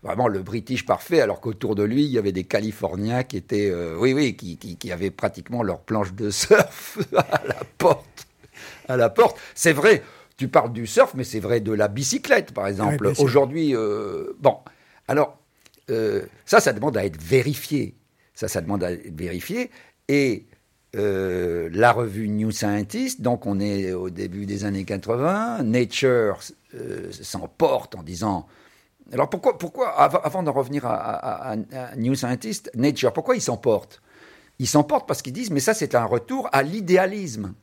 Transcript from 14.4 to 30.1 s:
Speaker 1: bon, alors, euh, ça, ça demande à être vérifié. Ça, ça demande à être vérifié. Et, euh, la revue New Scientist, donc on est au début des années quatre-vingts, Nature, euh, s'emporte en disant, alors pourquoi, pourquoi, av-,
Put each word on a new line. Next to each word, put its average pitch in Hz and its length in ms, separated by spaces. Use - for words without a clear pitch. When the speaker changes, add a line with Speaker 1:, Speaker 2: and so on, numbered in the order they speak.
Speaker 1:
bon, 135 160
alors, 143 320
euh, 104 340
ça, 220 120
ça 143 140
demande 113 240
à 98 80
être 78 180
vérifié. 127 720
Ça, 104 140
ça 98 120
demande 90 240
à 87 80
être 85 240
vérifié. 90 540
Et, 139 380
euh, 90 800
la 110 200
revue 110 360
New 107 220
Scientist, 107 720
donc 120 240
on 101 140
est 98 320
au 92 180
début 95 340
des 101 220
années 98 180
quatre-vingts, 139 800
Nature, 120 800
euh, 90 380
s'emporte 123 840
en 92 80
disant, 87 440
alors 131 200
pourquoi, 254 280
pourquoi, 220 300
av-, 151 240